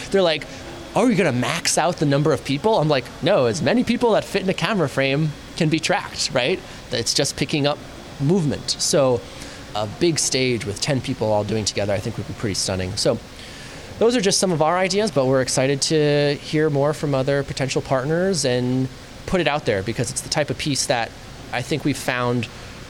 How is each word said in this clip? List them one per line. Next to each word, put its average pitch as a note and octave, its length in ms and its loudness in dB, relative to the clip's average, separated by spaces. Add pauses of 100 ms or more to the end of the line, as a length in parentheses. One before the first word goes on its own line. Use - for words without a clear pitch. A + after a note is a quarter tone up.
(120)
They're G3 100 4
like, D#3+ 240 2 (480)
"Oh, G3 120 4
you're B3 100 4
gonna E3+ 160 4
max B2+ 460 0
out E3+ 200 2
the D#3+ 80 0
number C#3+ 280 4
of B2 100 -2
people?" F3+ 360 2
I'm D#3 100 2
like, C3+ 160 2 (160)
"No, D#3+ 240 4
as A#2 160 0
many G#3 220 4
people A#3 280 2
that E3 140 2
fit - 160 -2
in F#3 80 0
a F3+ 40 0
camera F3 360 0
frame C#3+ 420 2 (240)
can D#3+ 140 2
be D#3+ 100 2
tracked," - 540 -2
right? C#3 260 0 (320)
It's A#2 220 -2
just D3 240 0
picking C#3+ 280 0
up C#3+ 120 2 (420)
movement. C#3+ 600 2
So C3 420 2 (520)
a G#2+ 140 -2
big D#3+ 320 0
stage B2+ 460 0
with G2 160 -6
ten C#3 180 0
people A2+ 320 -2
all G#2 140 2
doing A2 180 -2
together, G2+ 300 0
I G#2 60 0
think G#2+ 180 -6
would G2+ 100 -6
be G2+ 60 -10
pretty G2+ 220 -4
stunning. F#2 420 -2
So C3 220 2 (800)
those A#3+ 180 4
are A#3+ 40 2
just F#3 180 2
some F#3+ 120 2
of D3+ 100 0
our D#3+ 160 4
ideas, F#3+ 340 0
but C3+ 160 2
we're C3 140 4
excited C3+ 420 0
to D3 580 2
hear D#3 280 2
more C#3+ 240 2
from C#3+ 220 -2
other C3+ 280 2
potential C3+ 380 -2
partners D#3 600 0
and B2+ 460 2 (360)
put F#3 160 2
it D#3 60 2
out D3 180 0
there, G2+ 160 2
because A#2 300 -2
it's - 100 -6
the - 80 -12
type D3 220 0
of - 60 -4
piece - 280 -2
that A#2+ 240 0 (420)
I A#2+ 120 -4
think C#3 200 -2
we've C#3+ 140 0
found B2 500 0 (420)